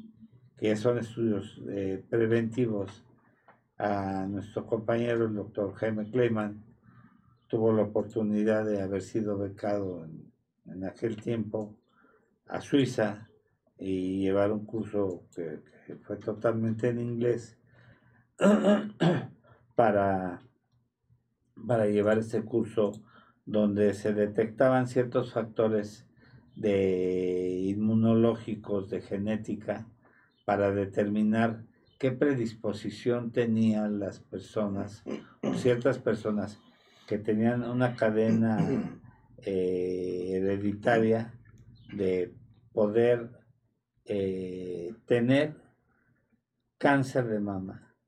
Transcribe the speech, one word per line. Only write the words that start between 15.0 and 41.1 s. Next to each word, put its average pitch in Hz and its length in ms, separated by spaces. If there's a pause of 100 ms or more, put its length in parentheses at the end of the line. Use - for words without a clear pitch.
que, 80 260 (260)
que - 100
fue - 220
totalmente 113 720
en 120 100
inglés 120 580 (840)
<clears throat> - 1400
para, 98 680 (1300)
para 113 200
llevar 104 300
este 110 260
curso 104 480 (540)
donde 104 480
se 107 200
detectaban 113 760
ciertos 123 460
factores 110 720 (500)
de 92 1120
inmunológicos, 110 1200
de 92 120
genética, 104 840 (580)
para 101 260
determinar 107 920 (360)
qué 131 120
predisposición 117 1200
tenían 110 680
las 98 200
personas, 101 840 (400)
o 131 100
ciertas 123 460
personas 107 600 (480)
que 107 100
tenían 113 460
una 123 320
cadena, 113 720 (400)
<clears throat> - 300
eh, 92 1000
hereditaria 104 960 (600)